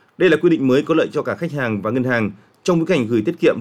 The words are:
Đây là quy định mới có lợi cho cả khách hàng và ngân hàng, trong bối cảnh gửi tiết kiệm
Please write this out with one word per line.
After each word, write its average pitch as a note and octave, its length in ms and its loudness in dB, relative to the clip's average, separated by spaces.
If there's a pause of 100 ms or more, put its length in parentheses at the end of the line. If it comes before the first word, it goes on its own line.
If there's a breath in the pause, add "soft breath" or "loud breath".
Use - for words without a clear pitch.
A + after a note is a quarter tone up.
(180 soft breath)
Đây F3+ 120 4
là D3+ 60 6
quy E3 140 2
định C#3 180 2
mới C3 140 4
có D#3+ 120 -2
lợi D#3+ 180 2
cho D3 100 -4
cả A#2+ 120 -6
khách D#3+ 180 -8
hàng A#2 300 -4
và G#2+ 80 -4
ngân B2+ 140 -2
hàng, A#2 260 0 (340 soft breath)
trong F3 140 0
bối D#3+ 80 -2
cảnh D3 200 0
gửi A2 200 0
tiết - 140 -4
kiệm - 200 2